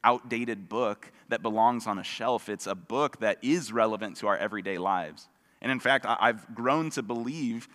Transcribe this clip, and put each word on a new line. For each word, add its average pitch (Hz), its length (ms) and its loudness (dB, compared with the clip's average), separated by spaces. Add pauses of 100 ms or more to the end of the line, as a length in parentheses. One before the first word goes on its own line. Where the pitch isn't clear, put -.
outdated 117 680 0
book 107 420 -2 (180)
that 117 120 -2
belongs 113 460 2
on 101 100 -2
a 90 60 -8
shelf. 113 460 -4
It's 101 180 -6
a 98 80 -4
book 120 440 -2
that 104 220 2
is 131 320 0
relevant 110 440 2
to 107 100 -2
our 101 100 4
everyday 98 400 -4
lives. 87 500 -2 (320)
And 127 120 -2
in 127 80 -2
fact, 131 260 4
I, 110 140 0
I've 110 340 2
grown 143 380 0
to 135 100 -4
believe 117 720 -4